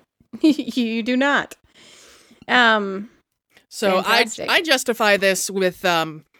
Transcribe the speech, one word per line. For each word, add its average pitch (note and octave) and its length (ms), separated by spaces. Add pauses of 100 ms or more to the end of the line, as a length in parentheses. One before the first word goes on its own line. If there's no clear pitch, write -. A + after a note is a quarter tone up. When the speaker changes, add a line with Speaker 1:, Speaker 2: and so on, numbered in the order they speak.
(200)
Speaker 1:
<laughs> - 220
You A#3 600
do B3 140
not. C#4 380 (920)
Um, A3 640 (600)
Speaker 2:
So F#3+ 300
I, - 40
Speaker 1:
fantastic. A3+ 460
Speaker 2:
I D4 120
justify A#3 560
this F#3+ 320
with, F#3 360
um, D#3+ 380 (160)